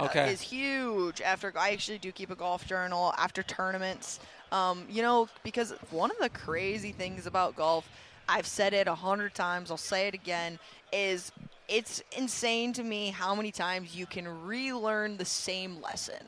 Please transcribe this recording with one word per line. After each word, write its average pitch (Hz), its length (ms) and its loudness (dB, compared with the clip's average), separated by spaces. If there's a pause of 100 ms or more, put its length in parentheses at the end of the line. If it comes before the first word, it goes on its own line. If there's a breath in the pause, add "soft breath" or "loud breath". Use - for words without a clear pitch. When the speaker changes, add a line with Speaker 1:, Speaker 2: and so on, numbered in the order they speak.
Speaker 1:
uh, 147 60 2
Speaker 2:
Okay. 139 260 4
Speaker 1:
is - 80 -2
huge. 254 800 0
After, 190 360 0
I 185 140 4
actually 202 280 -2
do 185 120 -8
keep 185 200 -10
a 185 40 -6
golf 175 320 -2
journal 180 500 2
after 185 280 0
tournaments. 190 760 -4 (320 soft breath)
Um, 185 400 2
you 220 120 0
know, 233 260 6 (160)
because 226 280 0 (200)
one 180 180 2
of 466 80 -4
the 285 120 2
crazy 196 600 -4
things 185 360 -6
about 180 280 2
golf, 160 340 2 (400 soft breath)
I've 196 180 6
said 196 280 4
it 196 140 6
a 170 80 2
hundred 196 380 0
times, 180 360 -2
I'll 165 60 -2
say 196 320 0
it 196 60 -4
again: 170 440 -4 (340 soft breath)
is 190 380 2 (360)
it's 220 360 0 (120)
insane 233 600 0
to 247 100 -4
me 208 240 -2
how 185 260 0
many 214 160 0
times 180 460 -2
you 180 80 -6
can 170 400 -8
relearn 214 720 0
the 185 80 -2
same 185 560 -4
lesson. - 480 -6